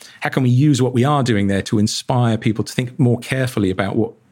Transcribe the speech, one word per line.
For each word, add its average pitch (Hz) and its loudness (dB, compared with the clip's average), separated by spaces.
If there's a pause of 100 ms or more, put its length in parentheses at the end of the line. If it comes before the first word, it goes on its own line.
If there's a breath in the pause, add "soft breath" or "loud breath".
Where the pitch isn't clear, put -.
(200 loud breath)
how 147 -4
can 139 -2
we 123 2
use 131 2
what 127 0
we 120 4
are 143 2
doing 101 2
there 98 0
to 110 -2
inspire 113 0
people - -2
to - -14
think 123 -6
more 120 2
carefully 123 -2
about 95 -2
what, 107 0 (200)